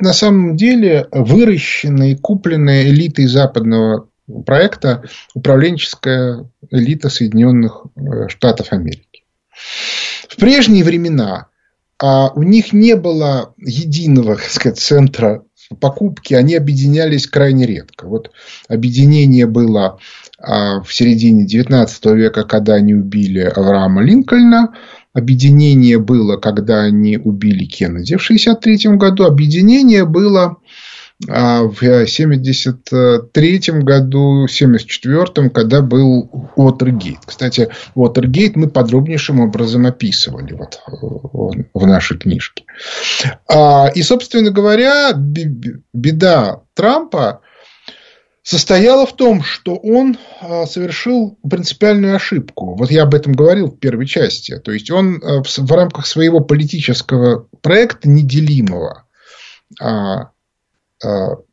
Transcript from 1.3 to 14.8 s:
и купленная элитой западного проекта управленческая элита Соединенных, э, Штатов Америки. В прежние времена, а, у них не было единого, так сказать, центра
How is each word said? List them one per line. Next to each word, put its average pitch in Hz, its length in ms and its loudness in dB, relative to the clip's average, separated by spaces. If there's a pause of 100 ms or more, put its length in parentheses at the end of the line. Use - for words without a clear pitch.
и 131 40 -2
купленная 151 680 0
элитой 143 420 2
западного 113 840 0 (380)
проекта 139 560 0 (320)
управленческая 131 1120 -2 (220)
элита 139 380 -2
Соединенных, 117 800 0 (100)
э, 113 320 -8
Штатов 113 440 -2
Америки. - 520 -10 (1040)
В - 80 -20
прежние 220 480 4
времена, 160 640 -2 (500)
а, 135 320 2
у 147 120 -4
них 208 300 2
не 220 240 4
было 156 600 -4
единого, 139 800 0
так - 140 -14
сказать, - 280 -4
центра 131 680 0 (360)